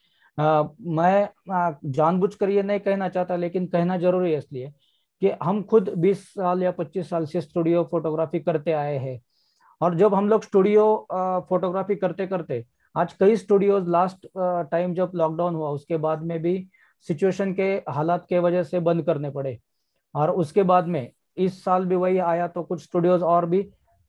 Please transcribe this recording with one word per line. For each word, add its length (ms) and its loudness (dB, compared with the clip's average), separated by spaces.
अ, 240 4
मैं, 480 2
अ, 320 -2
जानबूझकर 640 0
ये 140 2
नहीं 180 -2
कहना 280 -2
चाहता, 280 -4
लेकिन 300 -4
कहना 320 0
जरूरी 340 2
है 60 0
इसलिए 340 -12
कि 100 2
हम 200 -2
खुद 260 2
बीस 400 0
साल 340 -2
या 80 0
पच्चीस 400 -6
साल 160 -2
से 140 -4
studio 500 0
photography 500 -4
करते 320 -2
आए 260 -2
हैं। 240 -8
और 140 0
जब 200 4
हम 140 2
लोग 140 2
studio, 520 4
अ, 460 -4
photography 560 -2
करते 300 -4
करते, 380 -6
आज 160 0
कई 240 4
studios 520 2
last, 380 0
अ, 360 -2
time 320 -2
जब 200 -2
lockdown 400 -2
हुआ 160 -4
उसके 260 -4
बाद 260 -2
में 200 -6
भी 260 -2
situation 540 -2
के 340 -2
हालात 400 -2
के 100 0
वजह 240 2
से 180 -4
बंद 220 0
करने 280 -2
पड़े। 280 -8
और 160 2
उसके 320 0
बाद 240 4
में 260 -4
इस 280 -2
साल 200 2
भी 100 0
वही 240 2
आया 300 0
तो 140 -8
कुछ 200 -6
studios 400 2
और 240 2
भी 240 0